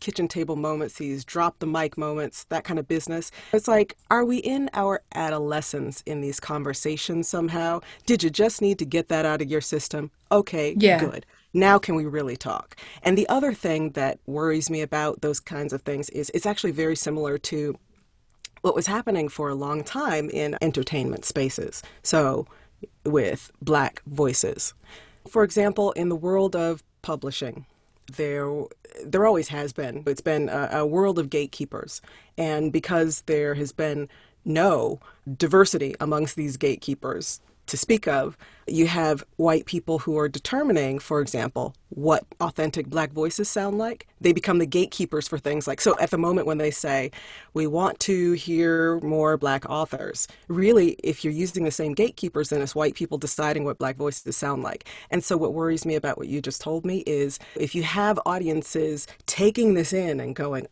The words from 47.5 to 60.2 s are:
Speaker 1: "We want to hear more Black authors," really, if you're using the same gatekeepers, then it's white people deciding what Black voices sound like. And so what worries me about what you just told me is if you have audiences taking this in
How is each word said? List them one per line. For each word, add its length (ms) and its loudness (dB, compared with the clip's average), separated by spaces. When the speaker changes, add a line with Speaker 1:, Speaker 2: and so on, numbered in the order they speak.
Speaker 1:
"We 120 2
want 340 2
to 320 2
hear 680 2
more 360 2
Black 320 0
authors," 600 -4
really, 440 6
if 220 -2
you're 80 0
using 320 -2
the 80 0
same 200 -2
gatekeepers, 580 -2
then 120 0
it's 140 -6
white 180 2
people 240 -6
deciding 460 -2
what 140 -4
Black 180 -4
voices 400 -4
sound 260 -2
like. 220 -8
And 140 0
so 120 2
what 180 0
worries 300 0
me 120 0
about 220 -2
what 100 -8
you 120 -4
just 200 -6
told 260 -4
me 180 0
is 340 -2
if 180 -2
you 80 0
have 420 0
audiences 800 -2
taking 480 4
this 180 2
in 280 0